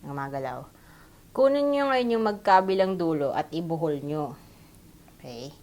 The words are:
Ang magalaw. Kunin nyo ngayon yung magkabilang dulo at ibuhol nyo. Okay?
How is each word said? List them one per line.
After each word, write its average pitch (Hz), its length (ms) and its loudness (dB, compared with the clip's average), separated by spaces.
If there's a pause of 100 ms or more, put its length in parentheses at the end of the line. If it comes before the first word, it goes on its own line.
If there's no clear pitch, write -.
Ang 143 80 -10
magalaw. 135 500 -8 (680)
Kunin 285 400 4
nyo 277 160 0
ngayon 247 240 2
yung 226 100 0
magkabilang 190 720 4
dulo 160 400 0
at 147 160 -4
ibuhol 160 500 -4
nyo. 147 380 -6 (800)
Okay? 127 320 -14 (120)